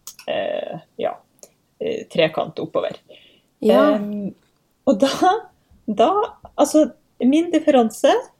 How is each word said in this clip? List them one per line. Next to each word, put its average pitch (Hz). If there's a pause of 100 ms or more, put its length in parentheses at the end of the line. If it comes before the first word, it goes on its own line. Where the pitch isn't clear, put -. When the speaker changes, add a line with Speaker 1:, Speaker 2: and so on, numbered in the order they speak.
(280)
Speaker 1:
eh, - (180)
ja, - (680)
eh, -
trekant 160
oppover. - (680)
Speaker 2:
Ja. 226
Speaker 1:
Ehm, 208 (540)
og 220
da, 269 (800)
da, 220 (460)
altså, 294 (300)
min 311
differanse 277 (280)